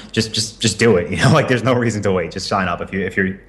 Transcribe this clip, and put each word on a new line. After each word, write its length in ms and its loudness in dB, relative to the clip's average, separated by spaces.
just, 220 -2
just, 260 -6
just 200 0
do 180 4
it. 140 -2
<laughs> 0 -
You 60 -4
know, 140 4
like, 160 4
there's 160 0
no 100 4
reason 280 0
to 100 0
wait. 200 -2
Just 160 -8
sign 200 0
up 140 -4
if 100 -12
you, 100 -4
if 140 -6
you're, 340 -2